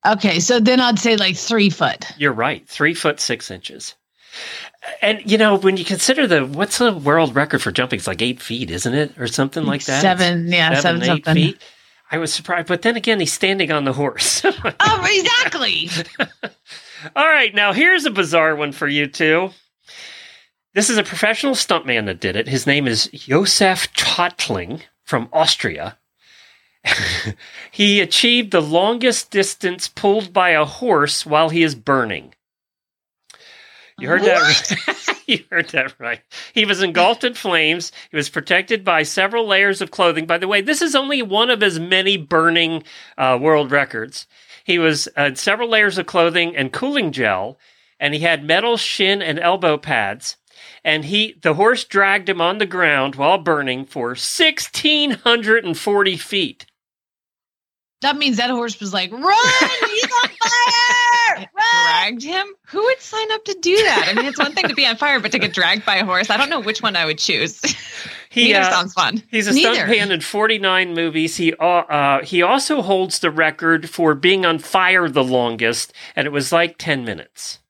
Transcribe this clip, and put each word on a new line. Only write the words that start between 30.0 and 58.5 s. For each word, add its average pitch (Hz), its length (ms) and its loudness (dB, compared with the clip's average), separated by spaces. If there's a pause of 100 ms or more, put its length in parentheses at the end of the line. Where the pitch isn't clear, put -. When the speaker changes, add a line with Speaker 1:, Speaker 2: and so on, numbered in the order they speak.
Speaker 2:
by 180 200 2
a 156 140 4
horse 147 600 -2
while 156 240 2
he 165 140 2
is 151 120 0
burning. 107 580 -2 (1700)
You 127 100 -8
heard - 140 2
that - 180 4
Speaker 1:
What? - 460 0
Speaker 2:
right. - 140 -6 (200)
<laughs> - 60 -16
You - 220 -2
heard 170 200 -4
that 135 300 -4
right. 117 220 -8 (320)
He 214 120 2
was 196 180 0
engulfed 180 400 2
in 247 100 -2
flames. 165 580 0 (200)
He - 60 -8
was 143 120 -4
protected 190 560 -2
by 170 160 2
several 208 460 -2
layers 196 340 2
of 185 80 -8
clothing. 165 380 0
By 165 100 0
the 185 100 -4
way, 202 140 2
this 294 220 -2
is 302 100 -2
only 269 300 0
one 214 260 0
of 233 120 2
his 180 180 0
many 185 360 0
burning, 165 680 0 (340)
uh, 127 240 2
world 147 300 2
records. 131 560 -4 (380)
He 175 120 2
was, 160 300 2 (100)
uh, 143 160 0
several 220 340 -2
layers 208 300 2
of 180 80 -4
clothing 170 500 2
and 139 160 -2
cooling 254 400 -2
gel, 110 460 -2 (420)
and 147 140 -2
he 151 60 -4
had 160 240 0
metal 208 340 2
shin 196 460 0
and 160 160 -4
elbow 170 400 0
pads. 117 580 -4 (460)
And 156 220 0
he, 208 360 -2
the 160 140 2
horse 226 300 2
dragged 196 440 0
him 180 100 -2
on 180 200 0
the 208 80 0
ground 147 480 0
while 156 240 2
burning 139 460 -2
for 123 300 -8
sixteen 302 960 0
hundred 226 540 2
and 165 100 -2
forty 196 420 0
feet. - 500 -6 (1300)
Speaker 1:
That 285 160 0
means 277 200 0
that 247 140 0